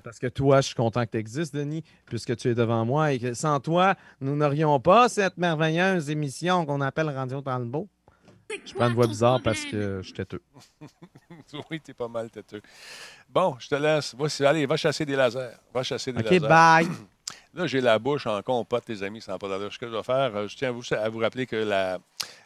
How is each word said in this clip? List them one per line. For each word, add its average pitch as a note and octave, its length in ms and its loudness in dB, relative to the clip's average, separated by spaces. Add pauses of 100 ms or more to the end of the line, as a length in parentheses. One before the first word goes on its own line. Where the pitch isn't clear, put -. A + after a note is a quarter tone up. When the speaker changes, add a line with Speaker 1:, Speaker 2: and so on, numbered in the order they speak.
Speaker 1:
Parce A#2 140 -16
que B2+ 80 -6
toi, C3+ 340 4
je C3 60 0
suis - 80 -10
content A#2 320 0
que - 40 -18
t'existes, A#2 440 -6
Denis, D3 280 -6 (220)
puisque A#2+ 320 -6
tu B2+ 140 -4
es A#2 40 0
devant A2+ 300 2
moi D3 280 0
et C3 60 -2
que A#2+ 140 -4
sans C#3+ 280 0
toi, F3+ 340 2 (260)
nous C#3 160 -2
n'aurions D3 420 2
pas G#3 300 6
cette G3 300 -2
merveilleuse E3 720 2
émission D#3 560 -2
qu'on C#3+ 160 -2
appelle D#3 260 0
Radio C3 320 -6
Talbot. C3 480 -6 (800)
Je - 80 -18
prends A#2+ 140 2
une A#2+ 60 0
voix A#2+ 120 4
bizarre A#2+ 360 2
parce A2 220 -2
que G2+ 380 -6
je F2+ 60 -14
suis - 40 -18
têteux. - 340 -10
Speaker 2:
<laughs> - 1200 -20
Oui, D#3+ 100 -8
t'es C#3 140 -20
pas A#2+ 140 -6
mal A#2 220 -8
têteux. G#2 300 -14 (680)
Bon, D#3+ 300 0
je - 100 -18
te D3 60 0
laisse. D3 420 0
Voici, C#3 280 -2
allez, D3 200 4
va C#3+ 120 0
chasser D#3 280 0
des C#3 120 -2
lasers. B2+ 400 0 (180)
Va B2+ 80 0
chasser B2+ 300 -6
des A#2 80 -2
Speaker 1:
Ok, A2 100 -2
Speaker 2:
lasers. F3+ 180 6
Speaker 1:
bye. E3 400 8 (320)
Speaker 2:
<clears throat> - 340 -16
Là, F3 120 -4
j'ai C3+ 160 0
la A2 160 6
bouche C3 280 -2
en G#2 160 -2
compote, A#2+ 460 -2
les G#2 140 -10
amis, G#2 180 -10
ça G2+ 120 -12
n'a F#2 60 -6
pas G2+ 100 -8
d'allure. G2 240 -4
Ce - 60 -16
que B2+ 80 -10
je A#2 80 -10
vais G#2 80 -4
faire, C3 320 0
euh, G#2 140 -4
je - 80 -14
tiens C3+ 120 -4
à B2 40 -2
vous, A#2+ 100 -10 (100)
à A2 180 -2
vous A2+ 80 -8
rappeler A2+ 280 -2
que A2+ 100 -6
la, G2 420 0 (480)